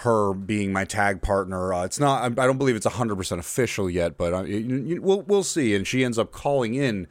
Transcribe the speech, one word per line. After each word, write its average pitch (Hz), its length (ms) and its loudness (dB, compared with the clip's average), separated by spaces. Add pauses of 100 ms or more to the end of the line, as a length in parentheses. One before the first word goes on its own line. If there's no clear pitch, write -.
her 107 340 2
being 98 380 -2
my 98 120 0
tag 101 380 0
partner. 92 500 0
Uh, 90 120 0
it's - 160 -4
not, 139 220 2
I, 123 40 0
I 123 200 0
don't 131 120 4
believe 131 180 2
it's 104 100 -2
a 110 40 0
hundred 110 260 -2
percent 92 220 -4
official 104 500 -2
yet, 87 300 0
but, 87 140 0
uh, 92 100 0
y-, 104 240 -4
y-, 131 160 -2 (120)
y-, 175 60 -2
we'll, 190 220 2
we'll 196 220 2
see. 123 300 2
And 98 120 2
she 127 180 0
ends 120 140 0
up 107 140 0
calling 131 420 0
in 117 360 -2